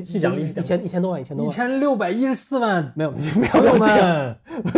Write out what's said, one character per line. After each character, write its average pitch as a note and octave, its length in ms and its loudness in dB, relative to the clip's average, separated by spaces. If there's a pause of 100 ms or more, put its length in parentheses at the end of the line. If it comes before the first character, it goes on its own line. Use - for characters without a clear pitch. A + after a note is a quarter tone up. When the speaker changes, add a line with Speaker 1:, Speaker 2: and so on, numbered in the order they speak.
Speaker 1:
细 F#3 160 -6
讲 D3+ 180 0
历 D#3 100 -4
史 D3 60 -6
典 - 20 -12
故。 F#3+ 60 -6
Speaker 2:
一 E3 40 -4
千， F3 200 -2
一 F#3 40 -6
千 F3+ 140 -2
多 F#3 80 -2
万， D#3+ 100 -6
一 C3 40 -10
千 C#3+ 120 -10
多 A3+ 80 -4
万。 G#3 80 -4
Speaker 1:
一 - 20 -6
千 B3 260 -2
六 C#4 140 2
百 G3 160 -2
一 A#3 160 0
十 C4 80 0
四 - 240 -4
万。 F3+ 380 0
Speaker 2:
没 D#3 80 -2
有， C#3+ 80 -4
你 D3+ 180 -6
不 A3 140 2
要 A#3 60 0
这 - 160 4
样， - 40 6
Speaker 1:
朋 - 20 4
友 B3 60 6
们。 F3+ 600 4 (400)